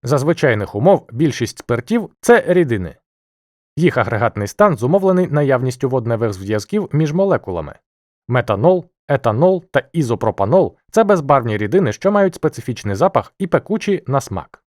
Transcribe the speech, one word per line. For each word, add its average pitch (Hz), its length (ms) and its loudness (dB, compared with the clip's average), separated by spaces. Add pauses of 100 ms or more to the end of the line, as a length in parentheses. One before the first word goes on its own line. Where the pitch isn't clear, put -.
За 135 140 0
звичайних 127 560 0
умов 151 380 2
більшість 127 460 -4
спиртів — 175 520 -4 (100)
це 233 260 4
рідини. 120 500 0 (800)
Їх 160 200 2
агрегатний 107 520 -2
стан 208 280 2
зумовлений 185 500 0
наявністю 131 640 0
водневих 117 440 -2
зв'язків 104 600 -4
між 147 200 0
молекулами. 120 680 -4 (500)
Метанол, 123 560 2 (240)
етанол 147 600 0
та 135 120 0 (100)
ізопропанол — 113 840 0 (140)
це 220 140 2
безбарвні 139 520 2
рідини, 107 360 0
що 196 200 -2
мають 196 220 2
специфічний 117 600 -6
запах 131 440 0
і 190 80 -6
пекучі - 600 -2
на 135 140 -2
смак. - 540 -12